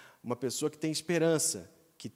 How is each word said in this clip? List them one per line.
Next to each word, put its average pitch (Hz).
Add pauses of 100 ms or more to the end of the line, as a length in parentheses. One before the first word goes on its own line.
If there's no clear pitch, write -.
(240)
Uma 120
pessoa 135
que -
tem 156
esperança, 156 (280)
que, -